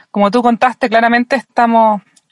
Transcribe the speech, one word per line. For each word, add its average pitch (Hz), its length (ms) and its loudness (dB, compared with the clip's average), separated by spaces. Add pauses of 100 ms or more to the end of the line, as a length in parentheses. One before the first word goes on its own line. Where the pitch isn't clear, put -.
(120)
como 202 200 0
tú 247 100 0
contaste, 240 460 -2
claramente 233 480 0
estamos 226 680 0 (300)